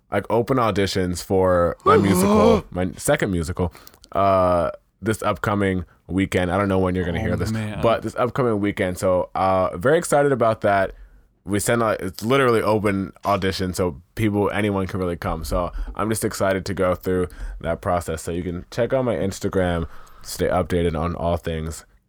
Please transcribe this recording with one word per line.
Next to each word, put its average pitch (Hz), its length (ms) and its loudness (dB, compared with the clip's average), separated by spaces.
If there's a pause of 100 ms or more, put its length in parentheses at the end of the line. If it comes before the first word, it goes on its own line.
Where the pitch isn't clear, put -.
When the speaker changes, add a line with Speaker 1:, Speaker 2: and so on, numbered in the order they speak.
(120)
Speaker 1:
like, 101 180 -2
open 117 280 2
auditions 95 680 0
for 92 640 2
my 427 120 8
Speaker 2:
<gasps> 196 100 4
Speaker 1:
musical, 208 640 4
my 90 280 -4
second 139 340 0
musical, 87 420 -2 (380)
uh, 90 600 4 (340)
this 107 160 -2
upcoming 98 640 0 (220)
weekend. 90 440 0
I 92 60 0
don't 101 120 2
know 95 100 2
when 92 160 0
you're 90 100 0
gonna 85 140 -2
Speaker 2:
Oh, - 20 -4
Speaker 1:
hear 87 140 0
this, - 160 -4
Speaker 2:
man. 107 300 -6
Speaker 1:
but 117 200 2
this 110 140 -8
upcoming 117 440 0
weekend. 95 380 -2
So, 92 380 0
uh, 95 420 2
very 135 200 2
excited 147 340 2
about 113 300 2
that. 98 320 2 (520)
We 101 140 0
send 117 240 0
out, 107 180 0
it's 90 220 -8
literally 120 380 4
open 98 500 0 (140)
audition, 95 480 0
so 87 280 -2 (140)
people, 104 360 2
anyone 98 360 0
can 95 140 -6
really 87 160 -2
come. 82 260 -6
So 90 280 -2 (220)
I'm 104 160 -4
just 113 140 -2
excited 98 440 0
to 98 60 -4
go 90 220 0
through 90 320 -2 (320)
that 85 220 -4
process. 87 400 -2
So 90 100 -8
you 87 120 -4
can 87 280 -8
check 120 220 -2
out 131 100 0
my 113 120 0
Instagram, 90 720 -2 (340)
stay - 260 -4
updated 85 500 0
on 82 180 -2
all 87 200 -2
things 80 480 -6 (260)